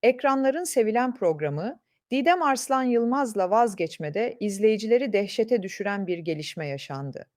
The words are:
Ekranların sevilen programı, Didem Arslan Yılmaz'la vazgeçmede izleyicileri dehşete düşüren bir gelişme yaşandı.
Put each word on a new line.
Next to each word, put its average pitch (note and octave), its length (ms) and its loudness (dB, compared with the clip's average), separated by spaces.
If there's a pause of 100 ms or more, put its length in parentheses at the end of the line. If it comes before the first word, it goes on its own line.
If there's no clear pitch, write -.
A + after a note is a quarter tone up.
Ekranların C4+ 600 2
sevilen A#3+ 500 2
programı, D#3+ 640 -2 (320)
Didem D4+ 320 4
Arslan C4+ 400 0
Yılmaz'la A#3 640 0
vazgeçmede G3 920 0
izleyicileri A3 720 2
dehşete G#3+ 500 0
düşüren G3 440 -6
bir F3 100 -2
gelişme D#3 500 -6
yaşandı. C#3 680 -10